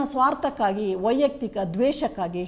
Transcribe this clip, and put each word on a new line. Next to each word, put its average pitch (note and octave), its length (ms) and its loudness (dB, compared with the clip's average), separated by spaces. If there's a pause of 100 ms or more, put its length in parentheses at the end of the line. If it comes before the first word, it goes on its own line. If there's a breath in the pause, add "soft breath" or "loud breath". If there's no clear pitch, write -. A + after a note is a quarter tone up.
(140)
ಸ್ವಾರ್ಥಕ್ಕಾಗಿ, B3+ 760 0 (180)
ವೈಯಕ್ತಿಕ B3+ 520 2 (180)
ದ್ವೇಷಕ್ಕಾಗಿ G3 720 0